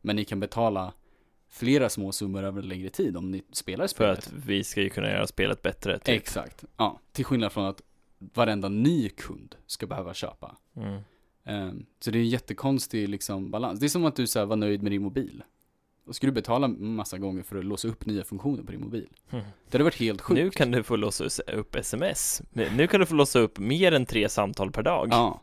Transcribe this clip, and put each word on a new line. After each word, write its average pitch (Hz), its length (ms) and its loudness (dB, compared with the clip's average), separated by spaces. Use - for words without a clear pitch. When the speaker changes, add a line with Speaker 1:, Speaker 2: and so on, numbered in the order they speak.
Speaker 1:
men 104 100 0
ni 104 100 0
kan 98 140 -4
betala 101 540 0
flera 127 400 2
små 98 220 -4
summor 98 320 -4
över 98 180 -4
en 95 60 -10
längre 95 220 -8
tid 107 280 -2
om 92 140 -4
ni 95 200 -6
spelar 98 340 -6
Speaker 2:
För - 20 -4
Speaker 1:
spelet. 101 300 2
Speaker 2:
att - 160 -12
vi 98 180 0
ska - 180 -4
ju 98 80 2
kunna 101 220 -2
göra 98 160 0
spelet 98 340 -2
bättre, 95 380 -4
typ. 120 220 2
Speaker 1:
Exakt, - 420 -8
ja. 110 220 0
Till 131 140 -4
skillnad 113 260 0
från 101 140 -2
att 95 160 -4
varenda 107 360 2
ny 120 400 4
kund - 460 -14
ska - 200 -8
behöva 90 260 -8
köpa. - 420 -10
Speaker 2:
Mm. 101 240 -8
Speaker 1:
Ehm, 98 400 -8
så - 120 -4
det 110 60 2
är 117 40 4
en 117 80 4
jättekonstig, 120 800 -2
liksom, 98 420 -6
balans. 107 280 -4
Det 135 60 2
är 147 40 2
som 170 160 2
att 151 100 2
du, 123 120 0
så - 120 0
här, 104 60 4
var 107 100 0
nöjd 104 280 2
med 104 80 0
din 101 100 0
mobil. 113 420 -4
Då - 80 -14
ska 135 140 0
du 135 60 2
betala 120 320 2
en 110 300 -2
massa 104 220 -8
gånger 95 260 -4
för 98 140 -8
att 92 80 -4
låsa 101 220 -4
upp 110 180 -6
nya 104 180 -2
funktioner 110 400 -4
på - 80 -12
din - 100 -10
mobil. 110 260 -8
Speaker 2:
Mm. 113 140 -6
Speaker 1:
Det - 80 -4
hade 139 60 6
varit 160 160 2
helt 110 220 0
sjukt. 147 200 4
Speaker 2:
Nu 180 80 4
kan 143 220 2
du 120 120 2
få 117 120 0
låsa 104 280 -2
us-, - 160 -4
upp 104 220 -6
S - 180 -2
M 123 100 -2
S. - 460 -2
Nu, - 260 -2
nu 147 120 6
kan 202 120 6
du 185 60 8
få 160 100 -2
låsa 143 240 6
upp 110 200 4
mer 156 320 4
än 135 140 4
tre 104 240 2
samtal 98 420 0
per 110 120 -2
dag. 160 280 2
Speaker 1:
Ja. 117 320 4